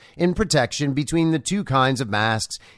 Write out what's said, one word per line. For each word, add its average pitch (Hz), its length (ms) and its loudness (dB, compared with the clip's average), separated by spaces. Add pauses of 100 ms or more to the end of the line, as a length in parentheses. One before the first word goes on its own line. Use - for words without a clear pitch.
(160)
in 175 180 2
protection 143 600 0
between 160 360 0
the 160 80 2
two 190 260 -4
kinds 131 380 2
of 120 80 -4
masks 107 480 -2 (200)